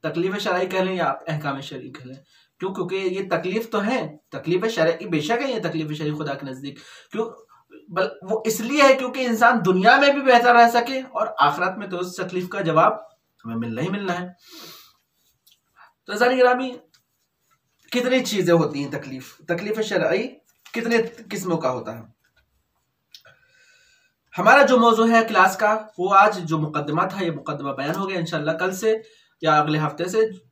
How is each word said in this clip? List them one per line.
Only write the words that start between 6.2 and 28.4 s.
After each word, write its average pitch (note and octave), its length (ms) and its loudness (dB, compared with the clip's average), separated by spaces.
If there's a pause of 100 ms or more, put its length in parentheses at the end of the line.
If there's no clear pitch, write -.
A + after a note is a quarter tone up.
के C#3 120 -12
नज़दीक। C3+ 320 -14 (340)
क्यों? A3+ 340 -8 (440)
बल-, F#3 400 -4
वो A3 160 -2
इसलिए B3+ 360 0
है C4+ 120 8
क्योंकि B3+ 260 -4
इंसान A#3 400 4
दुनिया F#3 380 6
में C#4 160 4
भी C#4+ 60 -2
बेहतर A#3+ 340 6
रह A#3 160 8
सके A#3+ 320 -2
और - 380 -6
आखिरत F3+ 380 2
में F#3+ 120 -10
तो F3+ 60 -6
उस F3+ 240 -8
तकलीफ F3+ 320 -6
का G3 80 -6
जवाब E3 480 2 (360)
हमें A2+ 120 -8
मिलना A#2 260 -6
ही F3 60 -4
मिलना F#3+ 240 -6
है। F3+ 240 -8 (1700)
तो G3 60 -8
अज़ीज़ान B3 240 2
गिरामी, B3 420 2 (1120)
कितनी B3 280 0
चीजें F3 320 0
होती D3 300 2
हैं C#3 80 -6
तकलीफ, C3+ 480 -12 (100)
तकलीफ G#3 320 -4
शरई G3 420 0 (520)
कितने A#3 240 0
किस्मों F3+ 580 -4
का - 120 -2
होता A#2 240 -6
है। A#2 220 -16 (2250)
हमारा A#3 260 6
जो B3+ 160 4
मौजू A3+ 280 4
है A3+ 180 4
क्लास F#3+ 320 4
का, A3 420 -2
वो F#3 100 -2
आज F#3+ 320 6
जो D#3+ 180 -4
मुकदमा D3+ 480 -2
था, F#3+ 140 -8
ये E3+ 100 -2
मुकदमा C#3+ 420 -8
बयान C#3+ 220 -4
हो F#3+ 120 -4
गया। F#3+ 140 -4
इंशाअल्लाह D#3+ 340 -4